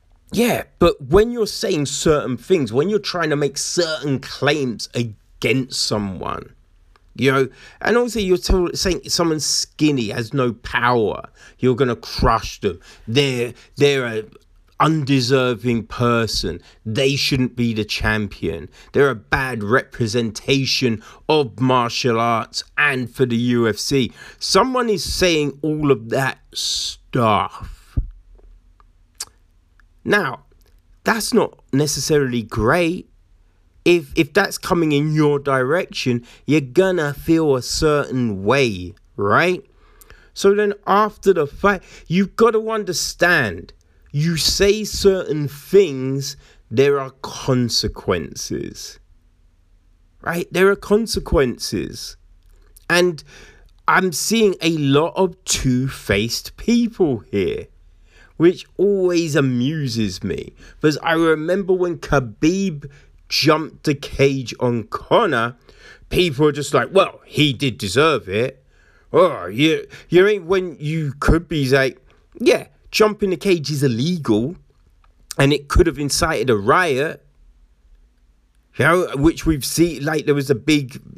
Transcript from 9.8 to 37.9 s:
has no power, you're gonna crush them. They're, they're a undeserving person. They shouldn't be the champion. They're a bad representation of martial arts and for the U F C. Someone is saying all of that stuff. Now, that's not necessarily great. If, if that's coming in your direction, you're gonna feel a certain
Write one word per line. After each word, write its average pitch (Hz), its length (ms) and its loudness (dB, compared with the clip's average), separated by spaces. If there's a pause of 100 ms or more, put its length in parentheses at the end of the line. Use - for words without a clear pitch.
has 113 240 -8
no 127 200 0
power, 117 760 0 (300)
you're 127 180 2
gonna 123 180 2
crush - 640 -2
them. 90 200 -4 (260)
They're, 123 460 0 (240)
they're 139 300 2
a 110 180 -6 (560)
undeserving 127 1080 0
person. 113 720 -2 (240)
They 135 300 0
shouldn't 131 400 -2
be 120 180 0
the 107 120 -2
champion. 98 840 -4 (240)
They're 135 180 4
a 123 40 -4
bad 127 480 -4
representation 117 1400 -2 (280)
of 131 320 0
martial 123 580 2
arts 117 460 -2 (120)
and 135 320 0
for - 160 0
the 117 120 0
U 120 320 2
F 104 100 -2
C. 131 340 -2 (280)
Someone 254 480 0
is 190 160 -2
saying 156 580 0
all 151 300 0
of 113 180 -4
that 131 280 -2 (140)
stuff. - 1160 -2 (2250)
Now, 147 400 -2 (600)
that's 220 280 -2
not 202 260 0 (140)
necessarily 139 720 0
great. 156 640 0 (760)
If, 165 320 2
if 156 160 0
that's 196 260 0
coming 165 340 0
in 151 200 2
your 147 260 2
direction, 131 880 -2 (220)
you're 151 140 4
gonna 156 520 0
feel 156 440 2
a 123 60 -4
certain 127 800 -2